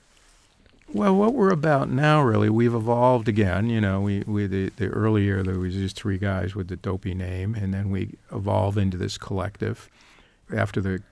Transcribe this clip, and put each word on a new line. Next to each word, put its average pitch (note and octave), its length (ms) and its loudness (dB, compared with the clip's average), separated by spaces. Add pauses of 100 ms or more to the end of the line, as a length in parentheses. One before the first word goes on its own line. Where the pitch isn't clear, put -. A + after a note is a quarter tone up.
(920)
Well, G3+ 220 2
what G#3 180 4
we're G#3 160 4
about D3+ 400 2
now, D3+ 320 4
really, G#2+ 280 4
we've A#2 260 2
evolved A#2+ 520 2
again. G#2 420 2
You A2+ 120 2
know, G2 200 2
we, G2+ 260 -2
we, G#2 180 -2
the, F#2+ 300 -2
the G#2+ 140 -2
earlier G#2 520 2
there F#2 160 -2
was F2+ 160 -2
these F#2+ 200 -4
three F#2+ 260 -4
guys F#2+ 340 -2
with F#2+ 140 -6
the F2+ 80 -8
dopey F#2+ 400 -6
name, F#2 400 -4
and F#2+ 180 -4
then G2 160 -4
we G2 260 -4 (160)
evolved G2+ 460 0
into F#2+ 200 0
this G2 200 -6
collective. G2+ 720 -8 (640)
After G#2+ 280 -2
the F#2+ 200 -4 (100)